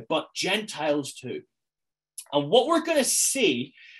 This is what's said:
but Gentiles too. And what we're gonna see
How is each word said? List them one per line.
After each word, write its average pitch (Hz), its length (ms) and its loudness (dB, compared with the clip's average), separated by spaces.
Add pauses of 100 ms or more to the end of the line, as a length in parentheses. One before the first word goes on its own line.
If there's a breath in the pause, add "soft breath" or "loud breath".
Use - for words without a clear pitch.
but 156 280 -4
Gentiles 156 800 -2
too. 123 280 -10 (880)
And 143 160 0
what 247 200 4
we're 320 160 2
gonna 320 180 2
see 147 720 0 (260 loud breath)